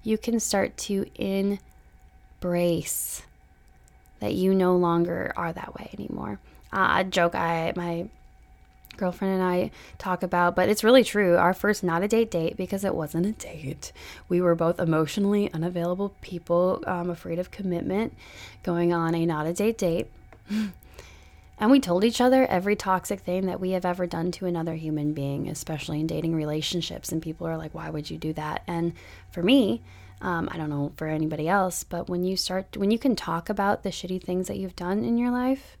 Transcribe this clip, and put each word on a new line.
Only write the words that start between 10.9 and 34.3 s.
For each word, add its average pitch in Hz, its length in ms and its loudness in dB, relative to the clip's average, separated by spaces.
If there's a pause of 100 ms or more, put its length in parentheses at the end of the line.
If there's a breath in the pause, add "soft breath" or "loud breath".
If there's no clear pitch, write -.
true. 185 340 4
Our 175 160 4
first 208 300 0
not 170 200 0
a 208 40 -2
date 226 220 2
date, 165 280 -2
because 196 260 -4
it 196 100 0
wasn't 165 320 -2
a 214 60 0
date, 151 600 -10 (360 loud breath)
we 180 140 2
were 175 140 6
both 165 240 0
emotionally 196 760 2
unavailable 180 680 -4
people, 175 640 0
um, 180 240 -2
afraid 170 300 -6
of 185 100 -6
commitment, 190 680 -2 (460 loud breath)
going 170 320 2
on 165 220 2
a 165 100 2
not 156 220 0
a 170 60 -2
date 220 240 0
date. 180 360 0
<laughs> - 40 -20 (1400 loud breath)
And 214 100 6
we 277 100 8
told 180 240 2
each 240 160 2
other 262 260 6
every 196 300 0
toxic 190 420 -2
thing 190 280 -2
that 180 120 -4
we 185 120 -2
have 185 120 -2
ever 180 240 -2
done 175 240 -2
to 185 140 -6
another 165 300 -2
human 156 360 -2
being, 139 380 -4
especially 151 500 -6
in 160 80 -2
dating 165 260 -2
relationships. 156 800 -4
And 160 100 -2
people 160 260 -8
are 165 100 -4
like, 160 160 -10
"Why 160 160 -10
would 156 200 -8
you 160 80 -10
do 156 140 -4
that?" 151 340 -6
And 170 280 -4 (360 loud breath)
for 175 140 -8
me, 233 380 4 (400 loud breath)
um, 175 320 -2
I 170 40 -8
don't 151 120 -4
know 143 260 -2
for 160 120 -6
anybody 156 420 -2
else, 185 340 0
but - 240 -8
when 180 160 -2
you 185 140 -2
start, 190 400 -4
when 202 140 2
you 233 60 4
can 254 160 2
talk 170 360 -4
about 202 340 0
the 196 60 -2
shitty 180 340 -6
things 185 240 -2